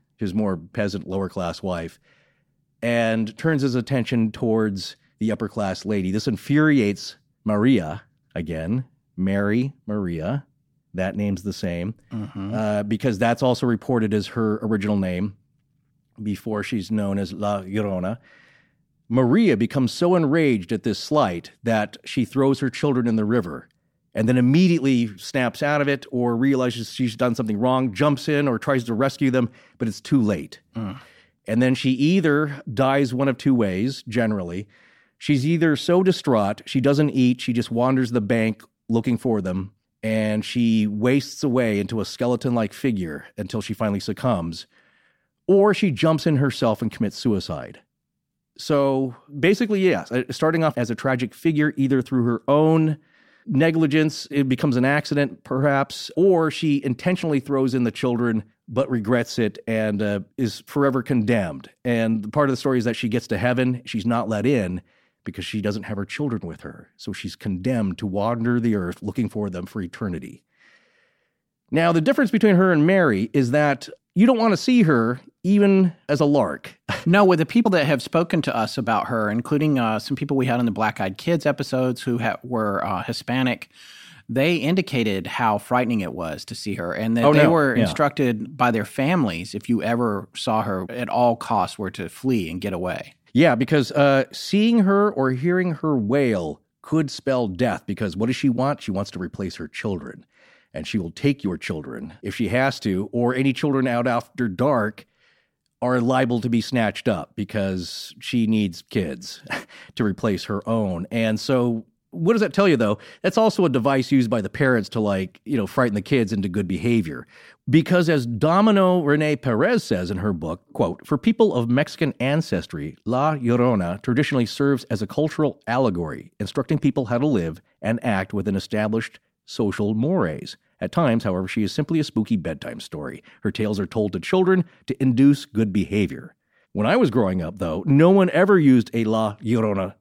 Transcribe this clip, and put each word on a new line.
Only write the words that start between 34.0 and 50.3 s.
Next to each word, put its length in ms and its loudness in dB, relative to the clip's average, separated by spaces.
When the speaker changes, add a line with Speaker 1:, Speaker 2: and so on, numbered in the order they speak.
Speaker 1:
generally. 600 -2
She's 280 0
either 300 2
so 260 2
distraught, 640 0
she 140 0
doesn't 300 4
eat, 300 2
she 120 -4
just 180 -2
wanders 400 0
the 100 0
bank 420 0
looking 300 0
for 220 0
them, 320 -6
and 420 -2
she 420 2
wastes 560 -2
away 380 0
into 200 -4
a 40 -4
skeleton-like 680 -2
figure 520 -4
until 240 -6
she 140 -8
finally 260 -2
succumbs, 680 -4
or 260 6
she 160 0
jumps 360 0
in 100 4
herself 460 0
and 100 -2
commits 240 -4
suicide. 640 -4
So 560 0
basically, 400 2
yes, 320 2
uh, 180 -2